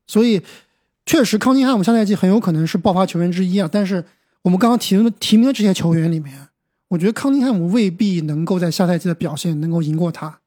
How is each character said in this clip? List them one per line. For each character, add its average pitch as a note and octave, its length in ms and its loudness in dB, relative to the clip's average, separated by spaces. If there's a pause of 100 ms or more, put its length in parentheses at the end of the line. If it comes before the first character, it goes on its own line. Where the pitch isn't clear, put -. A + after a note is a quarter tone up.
所 G#3+ 140 2
以 A3+ 200 2 (640)
确 D#4+ 180 2
实 G#3+ 140 0
康 B3+ 180 2
宁 C4+ 100 2
汉 B3+ 120 2
姆 F#3 60 0
下 A#3 100 2
赛 A3+ 100 4
季 G3+ 120 0
很 F#3 120 0
有 G3+ 120 4
可 F#3 120 -2
能 D#3+ 140 0
是 F3 140 -4
爆 G3 120 0
发 F#3 140 2
球 F3 140 -6
员 F3 120 0
之 F#3 140 -2
一 F#3 140 -2
啊， F3 120 -2
但 G#3 140 0
是 F3+ 180 -4 (380)
我 F3+ 80 0
们 F#3 80 2
刚 A#3 120 4
刚 A#3+ 80 4
提 - 180 0
名 G#3+ 100 4
的， A#3 60 0
提 - 260 0
名 A#3 100 4
的 C4+ 60 0
这 G#3 100 -2
些 F#3+ 100 2
球 E3+ 220 0
员 E3 160 0
里 D#3+ 80 -4
面， C#3 300 -16 (400)
我 F3+ 80 -2
觉 E3+ 100 0
得 A3+ 60 0
康 C4+ 200 -2
宁 C#4 100 2
汉 B3+ 120 0
姆 E3+ 160 -2
未 G#3+ 180 2
必 F3+ 320 -2
能 D#3 240 -4
够 F#3 140 -2
在 E3+ 100 -2
下 F3 160 0
赛 E3+ 140 0
季 F#3 80 -4
的 E3+ 80 -2
表 D3+ 200 -6
现 D#3 240 -4
能 E3 120 -4
够 E3+ 100 -2
赢 D#3 160 -2
过 E3 140 -2
他 D#3 360 -14